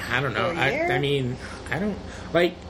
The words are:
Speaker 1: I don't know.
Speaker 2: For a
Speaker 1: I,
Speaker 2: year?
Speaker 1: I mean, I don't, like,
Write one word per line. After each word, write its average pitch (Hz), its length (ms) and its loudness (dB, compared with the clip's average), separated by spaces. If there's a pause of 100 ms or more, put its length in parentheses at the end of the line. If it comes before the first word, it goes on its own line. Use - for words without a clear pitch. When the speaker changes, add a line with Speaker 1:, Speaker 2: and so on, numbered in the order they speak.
(120)
Speaker 1:
I 123 80 4
don't 131 140 0
know. 113 160 2
Speaker 2:
For - 60 -2
a 120 80 0
Speaker 1:
I, 135 60 4
Speaker 2:
year? 320 220 2
Speaker 1:
I 135 60 2
mean, 139 380 0 (360)
I 135 60 0
don't, 196 180 0 (380)
like, 175 200 4 (140)